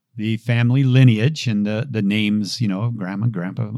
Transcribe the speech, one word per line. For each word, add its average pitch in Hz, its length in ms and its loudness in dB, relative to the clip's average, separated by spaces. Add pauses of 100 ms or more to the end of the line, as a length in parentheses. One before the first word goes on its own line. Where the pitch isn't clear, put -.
(180)
the 110 200 -2
family 120 460 2
lineage 127 640 4
and 104 180 0
the, 107 240 -2
the 110 120 -2
names, 104 580 0
you 117 80 0
know, 95 140 -2
of 117 160 -4
grandma, 98 300 -4
grandpa, 104 500 -6